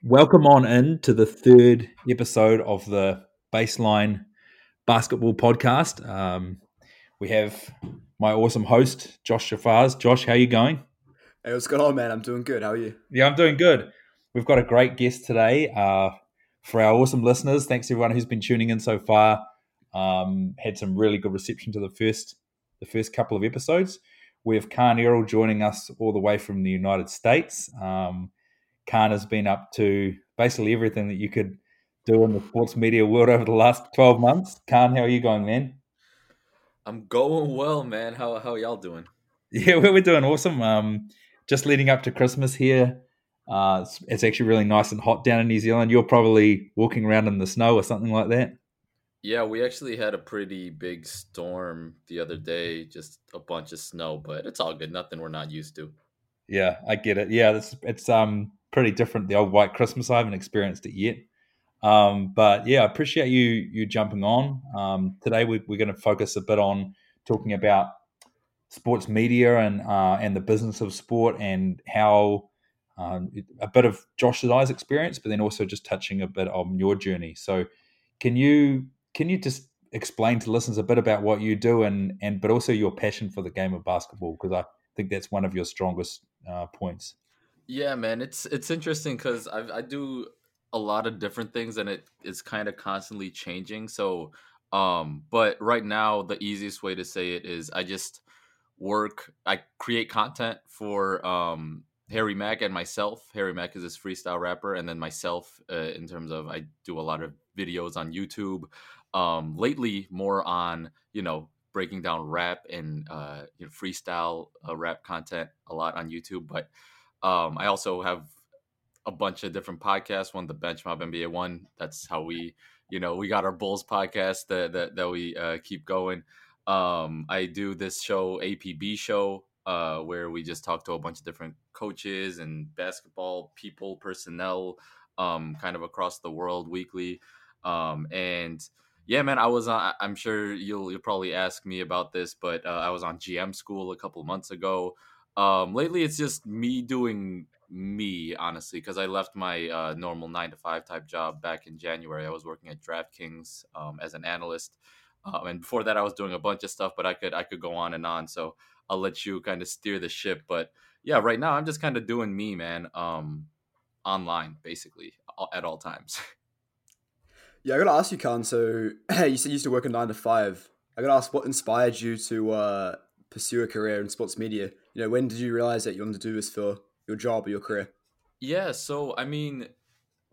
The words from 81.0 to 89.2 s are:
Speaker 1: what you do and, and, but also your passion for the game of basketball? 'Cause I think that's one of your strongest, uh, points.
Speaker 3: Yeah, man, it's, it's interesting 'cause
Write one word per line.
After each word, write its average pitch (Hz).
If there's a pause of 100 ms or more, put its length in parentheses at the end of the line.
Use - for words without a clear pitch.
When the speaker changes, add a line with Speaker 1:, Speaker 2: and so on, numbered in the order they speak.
Speaker 1:
what 107
you 107
do 117
and, 98
and, 104
but 104
also 120
your 107
passion 104
for 98
the 90
game 95
of 90
basketball? 90
'Cause 92
I 90 (320)
think 95
that's 98
one 98
of 95
your 92
strongest, 90 (280)
uh, 87
points. - (520)
Speaker 3:
Yeah, 139
man, 113
it's, -
it's 147
interesting 151
'cause 120